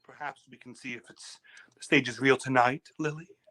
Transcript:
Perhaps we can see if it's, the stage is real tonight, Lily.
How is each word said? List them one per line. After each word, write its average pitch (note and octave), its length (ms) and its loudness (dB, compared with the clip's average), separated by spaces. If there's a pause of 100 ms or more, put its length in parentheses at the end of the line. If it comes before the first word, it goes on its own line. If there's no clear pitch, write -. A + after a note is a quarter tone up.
Perhaps C#3+ 440 -14
we C3 80 -20
can B2+ 180 -20
see C3 180 -14
if A#2+ 160 -16
it's, - 300 -20 (380)
the - 60 -20
stage C3+ 260 4
is A2 100 -8
real C3 180 4
tonight, B2+ 520 0 (100)
Lily. D#3 280 -8 (220)